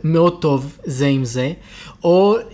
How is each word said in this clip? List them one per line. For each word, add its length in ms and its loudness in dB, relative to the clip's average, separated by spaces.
מאוד 360 2
טוב 440 -2
זה 220 -2
עם 180 0
זה, 280 -4
או, 320 4